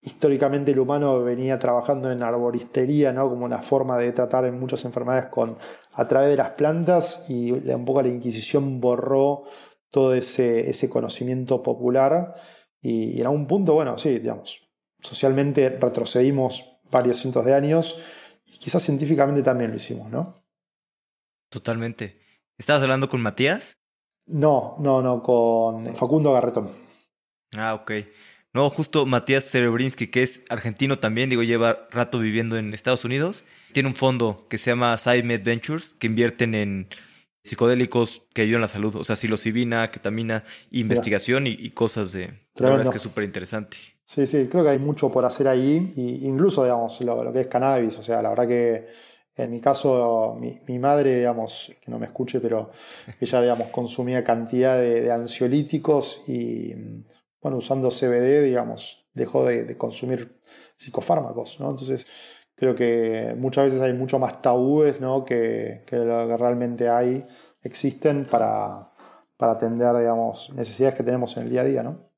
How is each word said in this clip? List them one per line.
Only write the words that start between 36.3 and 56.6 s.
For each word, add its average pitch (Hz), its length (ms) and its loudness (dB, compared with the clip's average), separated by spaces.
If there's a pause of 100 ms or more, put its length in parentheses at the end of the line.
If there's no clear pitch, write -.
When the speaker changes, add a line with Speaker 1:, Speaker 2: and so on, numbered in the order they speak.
Speaker 2:
en 101 340 -4 (540)
psicodélicos 120 800 0 (100)
que 113 100 0
ayudan 113 200 2
a 110 40 0
la - 20 -4
salud, 104 280 -4
o - 80 -6
sea, 110 120 -2
psilocibina, 113 720 -2
ketamina, 110 540 -6
Speaker 1:
Mira. - 380 -8
Speaker 2:
investigación 113 640 0
y, 120 40 0
y 110 220 -10
cosas 110 400 -2
de, 95 80 -8
la 90 60 -8 (280)
Speaker 1:
Tremendo. 131 240 4
Speaker 2:
verdad - 80 2
es 127 40 2
que 120 60 -2
es 104 60 -8
superinteresante. 101 760 -8 (280)
Speaker 1:
Sí, 139 220 0
sí, 135 240 2
creo 180 120 2
que 151 80 6
hay 139 80 4
mucho 143 320 0
por 127 140 2
hacer 135 240 0
ahí, 143 480 2
y 127 300 -6
incluso, 147 360 2
digamos, 117 380 0
lo, 120 240 -2
lo 120 80 -6
que 127 80 0
es 123 80 0
cannabis, 123 500 2
o - 40 -16
sea, 113 200 -2
la 110 80 0
verdad 120 180 0
que 117 380 0 (500)
en 117 140 -6
mi 117 100 -8
caso, 120 800 2
mi, 120 300 -10
mi 123 100 -4
madre, 139 380 4
digamos, 117 560 -2 (120)
que 117 60 -14
no 117 80 -8
me 113 80 -8
escuche, - 320 -6
pero 113 320 -2 (500)
ella, 123 220 2
digamos, 117 280 2
consumía 123 520 -2
cantidad 123 560 2
de, 120 220 2
de 120 100 0
ansiolíticos 131 1160 0
y, 117 440 -6 (720)